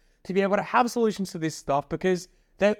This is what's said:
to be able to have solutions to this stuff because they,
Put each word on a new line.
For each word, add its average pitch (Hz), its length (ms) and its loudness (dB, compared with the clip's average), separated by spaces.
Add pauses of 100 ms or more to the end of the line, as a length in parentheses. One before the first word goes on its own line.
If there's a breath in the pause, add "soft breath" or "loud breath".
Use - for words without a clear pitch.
(240)
to 185 100 -6
be 190 80 2
able 196 160 2
to 190 60 0
have 240 280 2
solutions 214 400 -2
to 180 60 -10
this 160 180 -4
stuff 143 320 -2
because 180 400 -2 (300)
they, 208 220 2